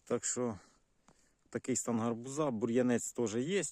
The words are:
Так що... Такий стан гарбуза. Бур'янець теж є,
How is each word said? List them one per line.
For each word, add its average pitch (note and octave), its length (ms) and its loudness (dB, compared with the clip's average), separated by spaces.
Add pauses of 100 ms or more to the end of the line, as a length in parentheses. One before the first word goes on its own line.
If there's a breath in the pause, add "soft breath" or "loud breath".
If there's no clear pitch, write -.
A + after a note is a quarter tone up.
Так B2 200 0
що... A#2+ 340 -2 (880 soft breath)
Такий A#2+ 260 -2
стан A#2 240 0
гарбуза. B2 520 -2
Бур'янець A#2+ 600 2
теж A2+ 240 0
є, D#3 360 0